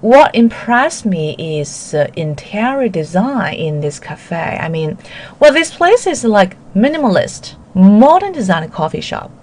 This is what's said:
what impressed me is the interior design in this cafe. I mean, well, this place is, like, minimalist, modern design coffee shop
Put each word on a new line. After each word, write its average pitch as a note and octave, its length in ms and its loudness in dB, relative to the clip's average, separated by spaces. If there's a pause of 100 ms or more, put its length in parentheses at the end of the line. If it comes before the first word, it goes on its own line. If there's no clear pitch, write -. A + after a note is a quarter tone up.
what C4+ 320 4
impressed A#3+ 680 0
me D#3+ 320 -4
is D3+ 540 -8
the D3+ 260 -2
interior G#3+ 720 -4
design F#3 640 -4
in D3+ 300 -6
this D3 180 -6
cafe. E3 580 -10
I - 120 -8
mean, D#3+ 260 -6 (420)
well, C#4+ 140 6
this D#4 180 0
place G4 360 2
is, C#4+ 180 -4
like, G#3 320 2 (180)
minimalist, B3 800 -2 (180)
modern C4+ 580 6
design F3+ 380 -2
coffee D#3 320 -6
shop - 280 -10 (120)